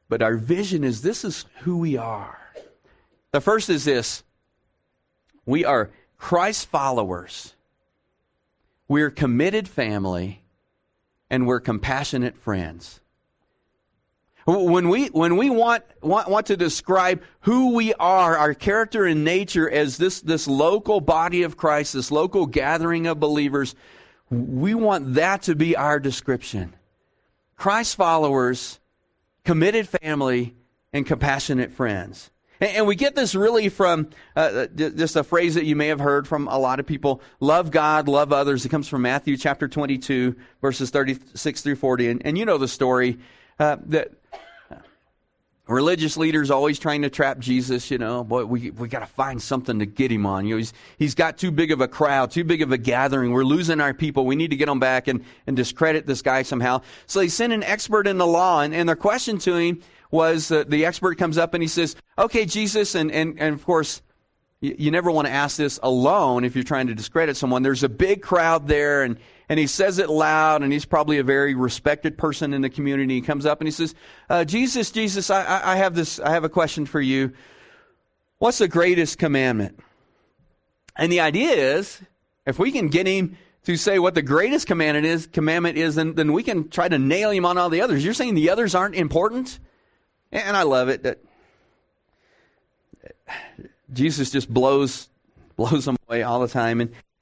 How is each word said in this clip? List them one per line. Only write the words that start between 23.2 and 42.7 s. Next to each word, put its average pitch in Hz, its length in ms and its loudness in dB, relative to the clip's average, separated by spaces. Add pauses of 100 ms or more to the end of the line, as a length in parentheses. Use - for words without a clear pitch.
we 135 440 -2
want 185 420 0
that 190 280 2
to 165 120 0
be 160 200 2
our 147 240 0
description. 120 760 -6 (800)
Christ - 400 -2
followers, 143 840 2 (640)
committed 185 440 2
family, 135 680 -2 (360)
and 143 140 -4
compassionate 135 640 -2
friends. 98 600 -6 (280)
And, 202 180 0
and 214 100 2
we 202 80 2
get 277 180 0
this 247 220 0
really 214 340 2
from, 170 400 0 (260)
uh, 127 380 0
j-, 151 180 -2
just 156 240 -2
a 151 80 2
phrase 170 300 0
that 160 120 0
you 151 100 2
may 151 120 0
have 151 120 0
heard 143 280 0
from 143 200 -4
a 135 100 -2
lot 131 220 0
of 139 80 -6
people, 139 340 -2 (180)
"Love 156 300 2
God, 151 380 2
love 143 260 2
others." 139 320 0
It 120 40 -6
comes 147 180 -2
from 123 160 -2
Matthew 135 340 0
chapter 143 300 -2
twenty-two, 127 680 -2 (260)
verses 131 280 -2
thirty-six 139 720 -4
through 143 140 -2
forty. 123 340 0
And, 120 160 -4
and 147 100 -2
you 214 100 -2
know 180 120 2
the 135 100 -2
story, 127 520 0 (400)